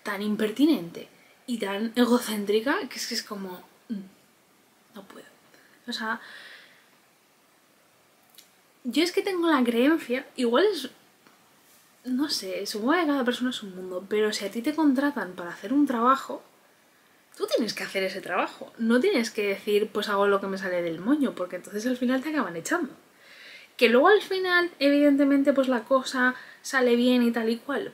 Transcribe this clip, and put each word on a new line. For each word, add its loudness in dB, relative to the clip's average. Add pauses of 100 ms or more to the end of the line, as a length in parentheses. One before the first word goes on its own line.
tan -6
impertinente 0 (380)
y -6
tan -4
egocéntrica 0
que -16
es -8
que -8
es -6
como, -12 (260)
"Mm, -16
no -18
puedo". -20 (600)
O -8
sea, -6 (2750)
yo 0
es 0
que 0
tengo -2
la 4
creencia, 0 (100)
igual 2
es, -6 (1120)
no -2
sé, -6
supongo 0
que 2
cada 0
persona -2
es -8
un -12
mundo, -10
pero 0
si -6
a -6
ti -8
te -2
contratan 0
para -12
hacer -8
un 4
trabajo, 0 (920)
tú -4
tienes 0
que -8
hacer -4
ese -4
trabajo. -4
No 4
tienes 2
que -4
decir, 0
"Pues -4
hago 2
lo 4
que -6
me -4
sale -4
del -4
moño", 0
porque -8
entonces -6
al -2
final 0
te -6
acaban -4
echando. -4 (840)
Que 4
luego 6
al 6
final, 0
evidentemente, 4
pues 2
la 0
cosa 0 (260)
sale 2
bien 4
y 2
tal -2
y 0
cual, -8